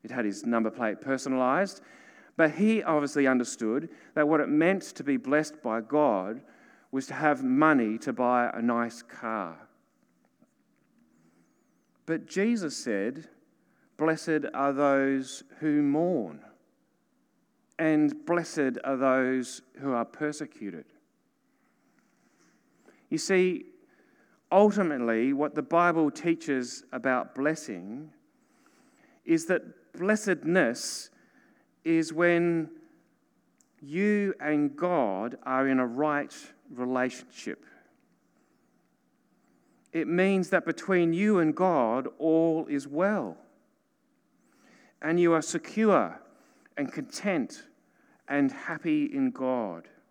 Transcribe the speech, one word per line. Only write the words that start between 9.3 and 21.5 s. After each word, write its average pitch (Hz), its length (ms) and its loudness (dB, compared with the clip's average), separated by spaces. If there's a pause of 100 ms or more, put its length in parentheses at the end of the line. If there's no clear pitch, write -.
But 160 200 -4
Jesus 196 500 -2
said, 120 520 -4 (680)
"Blessed 156 580 -2
are 139 180 0
those 135 680 0 (160)
who 151 240 0
mourn, 143 600 -2 (1300)
and 151 460 2
blessed 160 600 -2
are 135 120 -2
those 131 640 0 (180)
who 139 140 -4
are 117 120 0
persecuted." 131 840 -10 (2250)